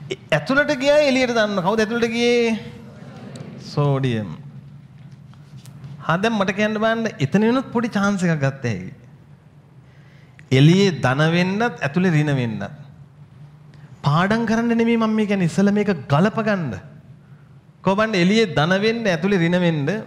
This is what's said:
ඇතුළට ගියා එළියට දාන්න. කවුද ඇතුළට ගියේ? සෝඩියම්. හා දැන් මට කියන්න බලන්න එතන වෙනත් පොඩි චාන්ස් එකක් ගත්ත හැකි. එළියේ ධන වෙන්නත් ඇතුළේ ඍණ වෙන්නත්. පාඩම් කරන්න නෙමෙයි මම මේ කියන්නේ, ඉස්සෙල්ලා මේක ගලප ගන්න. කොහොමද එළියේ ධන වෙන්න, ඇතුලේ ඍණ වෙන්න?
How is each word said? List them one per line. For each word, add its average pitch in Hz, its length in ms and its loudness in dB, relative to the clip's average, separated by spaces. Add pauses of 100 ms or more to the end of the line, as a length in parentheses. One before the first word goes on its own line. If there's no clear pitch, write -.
(280)
ඇතුළට 269 480 0
ගියා 285 260 2
එළියට 254 320 2
දාන්න. 208 240 0
කවුද 202 240 0
ඇතුළට 233 260 -2
ගියේ? 233 460 0 (1120)
සෝඩියම්. 131 640 -2 (1700)
හා 160 160 -2
දැන් 220 220 0
මට 208 160 -2
කියන්න 214 240 -2
බලන්න 226 380 -2
එතන 202 320 2
වෙනත් 254 240 0
පොඩි 233 180 -2
චාන්ස් 202 320 0
එකක් 165 160 0
ගත්ත 135 280 -2
හැකි. 92 260 -6 (1600)
එළියේ 170 460 6
ධන 139 320 0
වෙන්නත් 185 360 0 (140)
ඇතුළේ 180 340 0
ඍණ 151 220 2
වෙන්නත්. 110 500 -6 (1160)
පාඩම් 202 440 0
කරන්න 233 300 0
නෙමෙයි 233 200 2
මම 220 180 0
මේ 214 120 0
කියන්නේ, 190 240 0
ඉස්සෙල්ලා 202 240 2
මේක 208 180 0 (160)
ගලප 180 360 2
ගන්න. 180 300 -2 (1080)
කොහොමද 214 320 0
එළියේ 185 400 4
ධන 151 280 2
වෙන්න, 226 240 0
ඇතුලේ 185 320 2
ඍණ 175 220 2
වෙන්න? 156 280 2 (180)